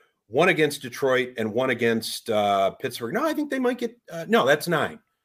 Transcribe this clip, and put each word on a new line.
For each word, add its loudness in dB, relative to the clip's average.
one 2
against 0
Detroit, 0
and -4
one 0
against, -2
uh, 2
Pittsburgh. -8
No, 0
I -2
think -4
they -2
might 0
get, -6
uh, -10
no, 2
that's 4
nine. 0